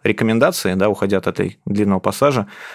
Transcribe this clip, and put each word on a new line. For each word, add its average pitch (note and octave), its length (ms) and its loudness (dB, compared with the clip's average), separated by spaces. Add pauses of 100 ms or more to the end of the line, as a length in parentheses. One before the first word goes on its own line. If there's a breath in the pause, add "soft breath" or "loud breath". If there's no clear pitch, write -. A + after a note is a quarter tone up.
рекомендации, A2 720 0
да, F#2+ 140 2
уходя G2 280 0
от F#2 100 -6
этой G2 380 -4
длинного G2+ 340 0
пассажа, A2+ 480 0 (280 loud breath)